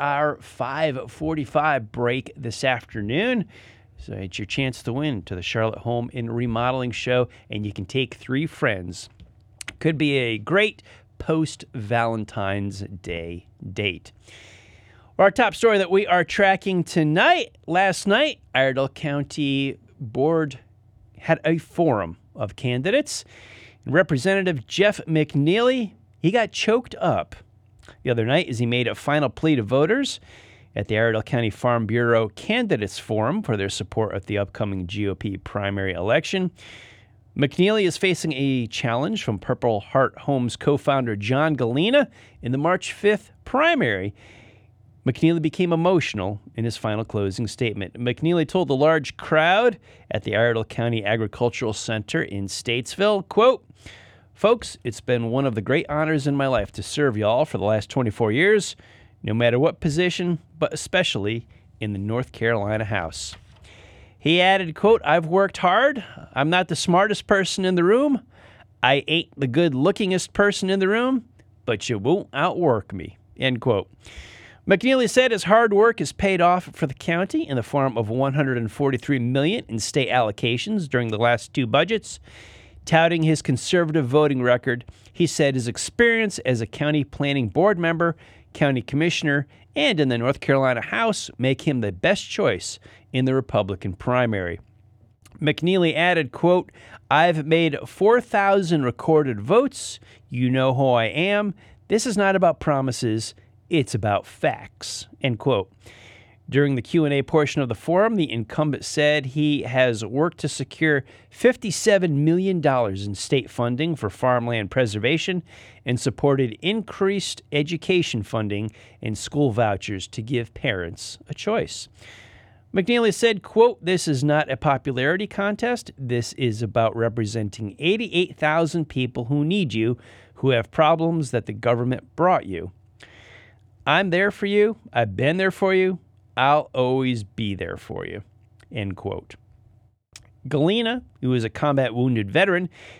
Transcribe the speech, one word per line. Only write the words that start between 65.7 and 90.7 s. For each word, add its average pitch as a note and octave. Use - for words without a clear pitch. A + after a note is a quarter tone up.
I'm C#3
not F3+
the E3+
smartest F#3+
person F#3+
in F#3
the F3
room. B3
I C3+
ain't D#3+
the C#3
good-lookingest E3+
person G3+
in G3
the F#3+
room, B3
but A2+
you A2+
won't D3
outwork C#3+
me," -
end B2+
quote. A2
McNeely A#3+
said B3+
his G3
hard A3
work A3
has -
paid F#3+
off F3
for -
the C#3
county F#3+
in C#3
the A#2
form C3+
of A2
one C3
hundred C3+
and A2+
forty-three C#3
million C3+
in A2+
state B2
allocations B2
during B2
the G#2+
last A#2
two C3
budgets. E3
Touting E3
his D#3
conservative D#3
voting C#3+
record, B2
he E3+
said C#3+
his A#2+
experience A3+
as B2
a A2+
county D3+
planning C#3
board F3
member, E3
county C3+
commissioner, D3
and A3+
in C#3
the A#2+
North B2
Carolina C3+